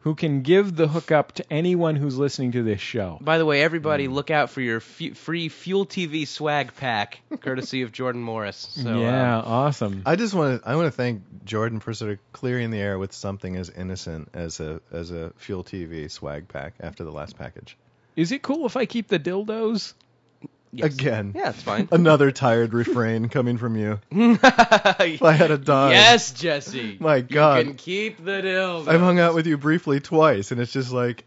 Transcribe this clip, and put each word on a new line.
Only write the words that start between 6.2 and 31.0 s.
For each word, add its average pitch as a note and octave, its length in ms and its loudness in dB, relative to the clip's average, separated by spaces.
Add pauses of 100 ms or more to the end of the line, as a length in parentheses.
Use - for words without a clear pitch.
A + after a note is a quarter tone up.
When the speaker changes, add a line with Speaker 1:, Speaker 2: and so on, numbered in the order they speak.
Speaker 2:
swag D3 540 -4
pack, A2+ 420 -4 (220)
courtesy C3 400 -6
of A#2 100 -6
Jordan B2 300 -6
Morris. A2 480 -8 (120)
So, A#2 200 -2
Speaker 1:
Yeah, A#2+ 380 0
Speaker 2:
uh, - 60 -6
Speaker 1:
awesome. A2+ 600 -2
Speaker 3:
I D#3+ 100 2
just G#3 180 -2
wanna, C#3+ 300 0
I A#2 140 -4
wanna E3 140 0
thank A#2+ 320 -4 (200)
Jordan A2 380 -4
for A#2 120 -8
sort G#2+ 180 -8
of G2+ 80 -8 (120)
clearing B2 400 -4
the A2 80 -6
air G2 180 -2
with F#2+ 140 -8
something F#2+ 460 -10
as F2 120 -8
innocent F2 640 -10
as E2+ 280 -10
a, D#2+ 180 -10 (140)
as E2+ 180 -10
a E2 260 -10
Fuel F#2 260 -10
T F#2 200 -12
V D#2+ 240 -12
swag D2 400 -12
pack C#2+ 320 -14
after E2 240 -14
the D#2 80 -12
last D2 260 -14
package. - 380 -18 (400)
Speaker 1:
Is E3 160 -2
it C#4 100 -6
cool D4 240 -4
if A3 120 -4
I B3 80 0
keep - 240 -8
the F3+ 100 2
dildos? G#3+ 760 -4 (800)
Speaker 2:
Yes. D3 200 -2
Speaker 3:
Again. A#2 400 -2
Speaker 2:
Yeah, F4+ 180 -4
it's - 120 -12
fine. A2+ 260 -2
<laughs> - 40 2
Speaker 3:
Another D#3 380 6
tired A#2 420 2
refrain A#2 560 0
coming A#2+ 280 -2
from A2+ 200 -4
you. G#2+ 220 -2 (120)
Speaker 2:
<laughs> A3+ 260 6 (640)
If E3+ 240 0
Speaker 3:
I E3 80 10
had D#3 200 6
a D3+ 60 2
dime. C#3 340 4
Speaker 2:
Yes, G#3+ 420 8
Jesse. C3+ 680 -6
Speaker 3:
My D#3 180 4
Speaker 2:
You B2+ 60 0
Speaker 3:
God. C#3 420 4
Speaker 2:
can C#3+ 100 -8
keep G3+ 480 -8
the G3 180 -4
dildo. F#3 460 -4
Speaker 3:
I've E3 120 4
hung F3+ 200 6
out E3+ 140 6
with E3 140 0
you D3+ 100 2
briefly D3 440 0
twice, D3 500 2
and B2 80 -4
it's A#2+ 140 -4
just C3 180 -4
like B2 340 -2